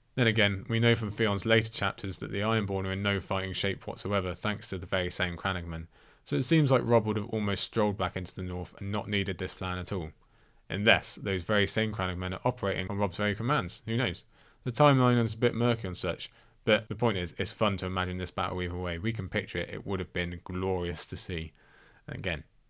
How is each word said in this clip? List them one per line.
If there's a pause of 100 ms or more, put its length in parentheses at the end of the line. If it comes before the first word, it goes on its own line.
(160)
Then
again,
we
know
from
Theon's
later
chapters
that
the
Ironborn
are
in
no
fighting
shape
whatsoever
thanks
to
the
very
same
Crannogman, (400)
so
it
seems
like
Rob
would
have
almost
strolled
back
into
the
north
and
not
needed
this
plan
at
all. (580)
Unless
those
very
same
Crannogman
are
operating
on
Rob's
very
commands,
who
knows? (400)
The
timeline
is
a
bit
murky
on
such, (320)
but
the
point
is,
it's
fun
to
imagine
this
battle
either
way.
We
can
picture
it,
it
would
have
been
glorious
to
see. (540)
And
again, (240)